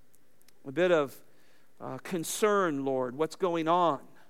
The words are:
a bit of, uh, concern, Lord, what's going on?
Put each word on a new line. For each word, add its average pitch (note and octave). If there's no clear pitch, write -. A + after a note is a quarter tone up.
a C#3
bit F3
of, D3
uh, C3
concern, F3+
Lord, C3
what's D#3+
going E3+
on? E3